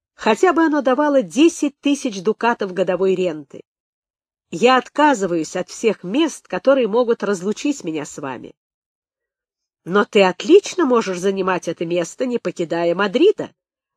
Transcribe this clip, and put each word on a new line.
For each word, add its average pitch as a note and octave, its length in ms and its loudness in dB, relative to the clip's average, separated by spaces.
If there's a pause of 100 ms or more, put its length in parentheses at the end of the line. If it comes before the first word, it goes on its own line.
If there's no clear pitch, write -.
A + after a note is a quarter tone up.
(140)
"хотя A3+ 380 2
бы D4+ 100 2
оно D4+ 200 2
давало C4+ 400 2
десять C#4 580 0
тысяч C4 420 -2
дукатов G#3+ 500 -2
годовой F#3 440 0
ренты. D#3+ 460 -6 (880)
Я A#3 260 4
отказываюсь G3 800 0
от F3+ 140 -6
всех - 340 -4
мест, B3+ 420 -2
которые C4 400 2
могут A3+ 380 0
разлучить G#3 580 -4
меня D#3 220 -6
с - 140 -16
вами". C3 360 -12 (1300)
"Но G#3 160 2
ты G3+ 200 2
отлично D#4 600 2
можешь A3 360 0
занимать F#3+ 480 -2
это E3+ 180 -6
место, E3+ 400 -4
не A#3+ 120 -4
покидая E3+ 580 -4
Мадрида", — G3+ 580 2 (420)